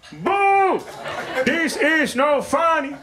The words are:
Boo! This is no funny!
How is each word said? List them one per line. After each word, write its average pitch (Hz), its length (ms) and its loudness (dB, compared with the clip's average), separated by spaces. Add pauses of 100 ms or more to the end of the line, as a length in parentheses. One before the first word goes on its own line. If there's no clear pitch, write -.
(120)
Boo! 392 680 2 (600)
This 311 320 0
is 302 400 2
no 277 240 2
funny! 294 640 0